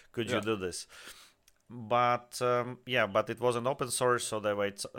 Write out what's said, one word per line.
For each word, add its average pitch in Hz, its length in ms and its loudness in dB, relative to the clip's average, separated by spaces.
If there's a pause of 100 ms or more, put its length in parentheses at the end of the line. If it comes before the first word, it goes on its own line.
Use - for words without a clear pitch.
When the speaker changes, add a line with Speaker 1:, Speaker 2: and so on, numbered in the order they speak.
(120)
Speaker 1:
could 113 160 -4
you 123 60 0
Speaker 2:
Yeah. 110 60 2
Speaker 1:
do 107 160 0
this?" 92 300 -6 (840)
But, 120 720 0
um, 123 420 0
yeah, 123 220 2
but 107 240 2
it 117 100 -6
wasn't 120 260 2
open 139 240 -2
source, 123 360 2
so 110 140 -4
they 104 140 0
were 101 180 0
t-, - 160 -10 (100)